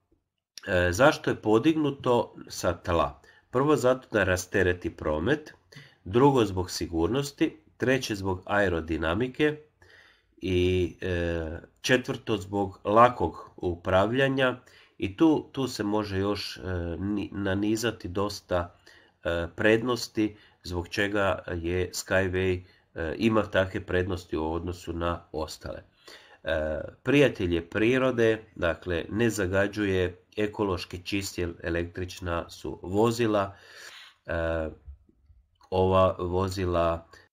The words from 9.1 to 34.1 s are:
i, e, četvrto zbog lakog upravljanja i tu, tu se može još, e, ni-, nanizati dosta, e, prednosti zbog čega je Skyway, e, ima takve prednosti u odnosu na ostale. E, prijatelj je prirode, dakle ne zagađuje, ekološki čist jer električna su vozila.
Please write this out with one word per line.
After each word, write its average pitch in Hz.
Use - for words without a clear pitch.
i, 90
e, 85
četvrto 127
zbog 98
lakog 107
upravljanja 120
i 95
tu, 156
tu 131
se 117
može 104
još, 101
e, -
ni-, 98
nanizati 101
dosta, 90
e, 85
prednosti 113
zbog 87
čega 101
je 87
Skyway, 92
e, 82
ima 110
takve 92
prednosti 90
u 78
odnosu 85
na 85
ostale. -
E, 78
prijatelj 123
je 82
prirode, 117
dakle 85
ne 113
zagađuje, 98
ekološki 101
čist 98
jer 85
električna 87
su -
vozila. 107